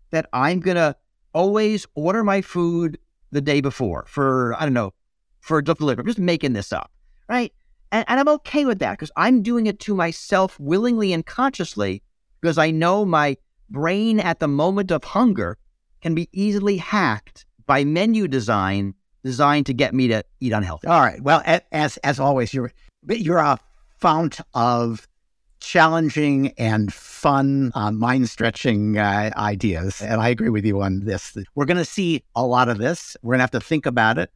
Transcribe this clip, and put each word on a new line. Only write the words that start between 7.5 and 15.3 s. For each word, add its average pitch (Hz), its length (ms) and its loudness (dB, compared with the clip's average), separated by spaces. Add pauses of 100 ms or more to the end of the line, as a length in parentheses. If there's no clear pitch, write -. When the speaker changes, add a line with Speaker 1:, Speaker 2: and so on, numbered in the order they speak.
Speaker 1:
And, 220 160 0
and 254 120 0
I'm 277 80 2
okay 294 380 0
with 226 140 0
that 101 200 -2
'cause 156 160 -12
I'm 226 260 4
doing 233 260 0
it 208 140 -4
to 208 140 -4
myself 185 640 -2
willingly 202 540 0
and 165 120 -4
consciously 127 800 -4 (380)
because 165 160 0
I 160 140 4
know 175 340 2
my 147 320 0 (320)
brain 208 500 0
at 170 200 -2
the 160 80 -2
moment 185 440 0
of 156 120 -2
hunger 190 540 0 (440)